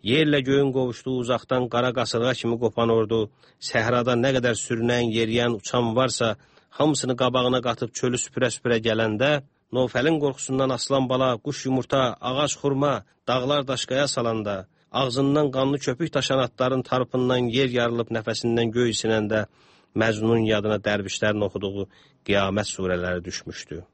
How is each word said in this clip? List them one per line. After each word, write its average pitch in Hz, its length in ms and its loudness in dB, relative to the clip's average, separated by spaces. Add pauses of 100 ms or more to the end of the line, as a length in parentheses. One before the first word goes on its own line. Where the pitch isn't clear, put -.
Yerlə 147 440 2
göyün 139 240 2
qovuşduğu 127 520 -4
uzaqdan 123 460 0
qara 120 240 0
qasırğa 120 400 0
kimi 117 300 -2
qopan 117 260 0
ordu, 113 300 2 (400)
səhrada 120 560 0
nə 127 200 2
qədər 120 200 2
sürünən, 120 640 0
yeriyən, 117 420 0
uçan 117 360 -2
varsa, 120 400 0 (340)
hamısını 135 520 0
qabağına 123 460 2
qatıb 120 260 -4
çölü - 300 -2
süpürə-süpürə 120 640 -2
gələndə, 113 440 2 (420)
Nofəlin 127 500 2
qorxusundan 135 460 -2
aslan 131 400 0
bala, 131 280 2
quş - 280 -8
yumurta, 131 360 0 (200)
ağac 131 300 -2 (100)
xurma, 139 320 2 (340)
dağlar 131 400 0
daşqaya 135 400 -2
salanda, 110 600 -2 (240)
ağzından 139 600 0
qanlı 135 280 0
köpük 147 340 -4
daşan 135 260 0
atların 127 420 0
tarpından 127 640 0 (140)
yer 135 120 2
yarılıb 117 480 0
nəfəsindən 117 540 0
göy 120 240 2
isinəndə, 110 500 0 (500)
Məcnunun 113 500 2
yadına 107 320 2 (100)
dərvişlərin 104 600 0
oxuduğu 98 420 -6 (360)
qiyamət 101 500 2
surələri 90 500 -2
düşmüşdü. - 680 -12